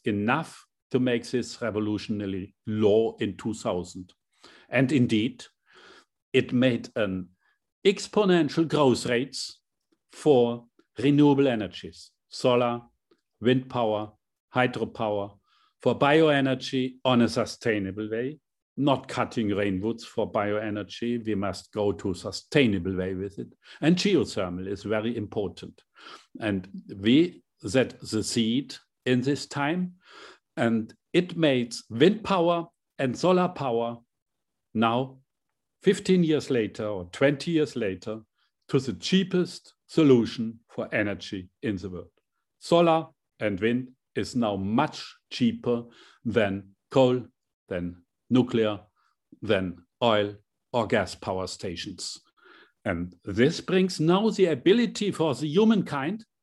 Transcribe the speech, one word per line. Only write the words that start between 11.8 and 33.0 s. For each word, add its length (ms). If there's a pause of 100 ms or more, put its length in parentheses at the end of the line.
solar, 540 (580)
wind 300
power, 420 (420)
hydropower, 840 (440)
for 160
bioenergy 960 (100)
on 160
a 80
sustainable 800
way, 300 (360)
not 320
cutting 480
rainwoods 480
for 260
bioenergy. 960
We 100
must 360
go 220
to 180
a 40
sustainable 800
way 180
with 260
it. 80 (320)
And 160
geothermal 720
is 160
very 320
important. 640 (600)
And 260 (320)
we 440 (220)
set 360
the 220
seed 520 (300)
in 160
this 240
time, 480 (640)
and 360 (200)
it 240
made 360 (160)
wind 340
power 420 (340)
and 180